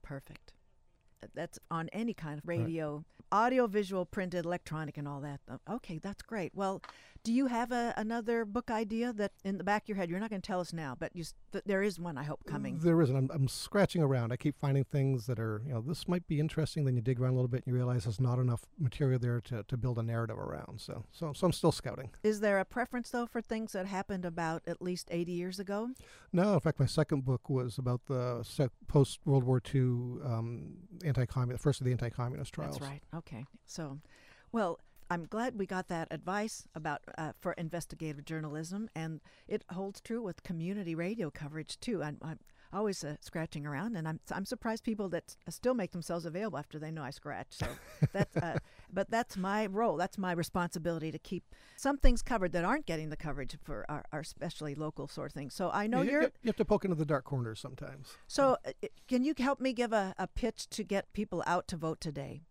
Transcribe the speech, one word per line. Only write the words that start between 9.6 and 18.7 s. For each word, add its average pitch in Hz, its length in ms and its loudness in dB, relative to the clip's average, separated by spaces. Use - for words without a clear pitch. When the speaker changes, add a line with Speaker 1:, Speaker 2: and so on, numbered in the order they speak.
Speaker 1:
back 202 220 2
of - 40 -12
your 208 80 -2
head, 175 140 0
you're 180 80 -2
not 220 100 -4
gonna 196 140 -4
tell 185 160 -2
us 175 140 -2
now, 143 260 -4
but - 160 -6
you 175 60 -8
s-, 160 140 -8
th-, 196 120 -4
there 196 160 2
is 196 200 0
one, 170 180 -6
I 139 60 -4
hope, 147 220 -6
coming? 143 340 -4
Speaker 2:
There 165 200 8
isn't. 131 140 6
I'm, 135 180 4
I'm 139 140 4
scratching - 560 4
around. 123 300 4
I 127 40 0
keep 147 220 0
finding 139 240 4
things 135 440 2
that 120 120 -2
are, 110 260 -2
you 139 80 -4
know, 113 80 0
this 143 280 -4
might 175 180 0
be 147 140 2
interesting. 156 440 0
Then 127 120 4
you 120 40 4
dig 120 200 2
around 127 100 4
a 127 60 4
little 127 120 4
bit 123 160 0
and 123 80 0
you - 20 2
realize 123 300 2
there's 117 160 0
not 123 200 4
enough 123 260 2